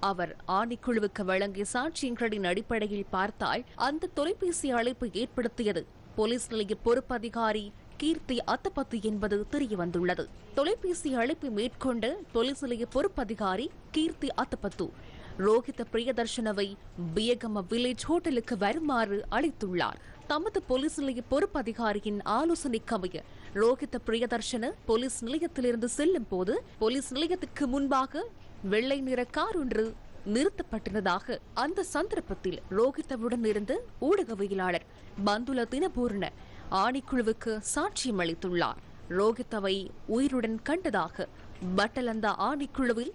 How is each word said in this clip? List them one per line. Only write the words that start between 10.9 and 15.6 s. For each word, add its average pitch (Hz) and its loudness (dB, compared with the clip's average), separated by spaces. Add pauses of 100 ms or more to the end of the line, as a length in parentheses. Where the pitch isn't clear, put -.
அழைப்பை 269 0
மேற்கொண்ட 240 0 (200)
போலீஸ் 262 2
நிலைய 240 -2 (100)
பொறுப்பதிகாரி 226 0 (280)
கீர்த்தி 311 0 (140)
அத்தபத்து - -4 (580)
ரோஹித 233 4 (100)